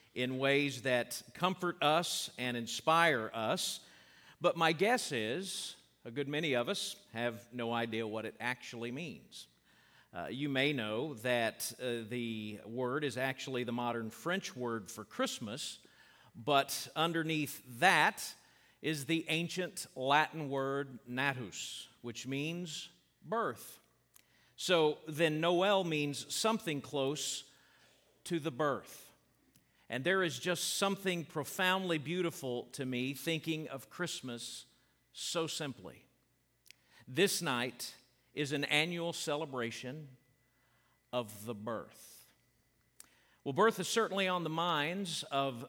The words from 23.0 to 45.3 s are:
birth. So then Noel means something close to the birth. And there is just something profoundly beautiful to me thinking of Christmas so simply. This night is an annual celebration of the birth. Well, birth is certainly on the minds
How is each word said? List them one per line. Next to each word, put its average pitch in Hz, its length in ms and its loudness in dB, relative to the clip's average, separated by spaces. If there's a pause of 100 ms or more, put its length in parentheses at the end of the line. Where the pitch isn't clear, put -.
birth. 180 520 -4 (760)
So 160 420 6 (100)
then 156 320 2
Noel 185 420 6
means 147 500 -2
something 214 480 0
close 143 600 -2 (840)
to 170 140 -2
the 151 140 -2
birth. 127 580 -2 (800)
And 127 140 -4
there 185 180 4
is 151 160 0
just - 400 -2
something 190 460 0
profoundly 185 760 0
beautiful 143 760 -2
to 135 140 -4
me 127 260 -2
thinking 156 560 -4
of - 220 -10
Christmas - 760 -8 (460)
so - 360 -2
simply. 120 560 -8 (1040)
This 160 340 2
night 127 500 -2 (420)
is 139 180 -2
an 143 120 0
annual 165 480 0
celebration 143 920 -4 (1080)
of 107 320 -4
the 117 100 -4
birth. 104 520 -8 (1400)
Well, 139 120 -2
birth 208 260 6
is 180 80 -2
certainly 196 400 2
on 180 160 0
the 160 60 -2
minds 165 800 0